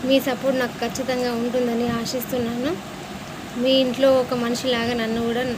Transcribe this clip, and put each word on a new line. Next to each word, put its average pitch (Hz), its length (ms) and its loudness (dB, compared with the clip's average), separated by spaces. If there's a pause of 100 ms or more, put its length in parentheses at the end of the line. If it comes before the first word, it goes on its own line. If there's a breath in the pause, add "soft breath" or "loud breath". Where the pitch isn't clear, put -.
మీ 269 80 6 (120)
సపోర్ట్ 262 340 0
నాకు 233 220 -4
ఖచ్చితంగా 247 460 -2 (100)
ఉంటుందని 240 460 0 (140)
ఆశిస్తున్నాను. 240 720 -2 (920)
మీ 262 100 4 (120)
ఇంట్లో 262 240 4 (140)
ఒక 254 120 -2 (100)
మనిషిలాగా 240 580 0
నన్ను 226 260 -2
కూడా 233 140 0 (160)